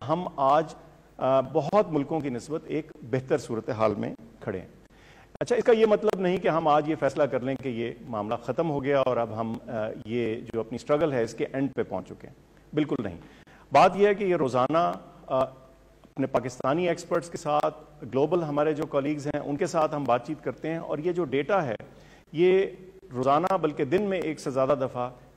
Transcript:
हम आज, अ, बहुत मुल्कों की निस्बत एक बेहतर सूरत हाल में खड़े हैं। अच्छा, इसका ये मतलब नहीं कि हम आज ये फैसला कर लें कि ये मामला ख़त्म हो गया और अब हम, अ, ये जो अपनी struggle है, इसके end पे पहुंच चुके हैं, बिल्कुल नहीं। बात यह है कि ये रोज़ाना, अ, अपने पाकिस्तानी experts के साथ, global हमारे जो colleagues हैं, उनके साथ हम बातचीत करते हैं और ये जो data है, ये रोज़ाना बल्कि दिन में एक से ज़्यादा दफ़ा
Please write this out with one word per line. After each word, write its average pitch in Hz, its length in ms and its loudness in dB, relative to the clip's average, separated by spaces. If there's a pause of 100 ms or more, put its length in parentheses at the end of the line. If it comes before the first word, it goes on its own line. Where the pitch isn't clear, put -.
हम 175 340 -2
आज, 147 380 4 (440)
अ, 135 200 4
बहुत 165 500 0
मुल्कों 156 300 0
की 139 100 -4
निस्बत 127 360 -8
एक 151 260 -6 (120)
बेहतर 127 340 0
सूरत 117 320 -4
हाल 110 240 2
में 113 200 -4 (280)
खड़े 98 160 -4
हैं। - 100 -12 (720)
अच्छा, 208 160 0
इसका 220 160 4
ये 220 140 6
मतलब 208 340 2
नहीं 185 180 2
कि 180 100 0
हम 160 200 2
आज 151 200 4
ये 156 60 0
फैसला 143 320 2
कर 123 160 -4
लें 131 140 -2
कि 135 120 -8
ये 117 400 -4
मामला 110 280 -2
ख़त्म 135 300 -2
हो 143 140 -2
गया 135 220 2
और 123 160 0
अब 113 140 -2
हम, 113 360 -4
अ, 110 200 -4 (180)
ये 113 480 -2
जो 113 60 0
अपनी 117 180 -8
struggle 151 340 2
है, 120 120 2
इसके 113 200 -4 (100)
end 135 160 0
पे 123 120 -4
पहुंच 92 220 -4
चुके - 220 -16
हैं, - 100 -20 (380)
बिल्कुल 147 300 0
नहीं। 87 140 -8 (540)
बात 175 240 6
यह 202 120 6
है 208 60 2
कि 202 100 -2
ये 180 120 2
रोज़ाना, 143 640 0 (280)
अ, 131 160 2 (600)
अपने 135 220 -4
पाकिस्तानी 131 640 -2
experts 170 400 -2
के - 100 -10
साथ, 151 320 0 (340)
global 151 360 2
हमारे 151 340 0
जो 151 120 -4
colleagues 143 400 -2
हैं, 147 140 -2
उनके 143 260 -2
साथ 156 220 2
हम 143 160 -4
बातचीत 127 360 0
करते 139 280 -6
हैं 165 100 -4
और 156 220 -4
ये 175 120 0
जो 175 120 -2
data 147 360 2
है, 120 160 -2 (580)
ये 185 440 4 (340)
रोज़ाना 147 440 4
बल्कि 156 280 0
दिन 165 180 2
में 190 180 -2
एक 151 200 -4
से 151 100 -4
ज़्यादा 131 240 2
दफ़ा 127 440 -4 (180)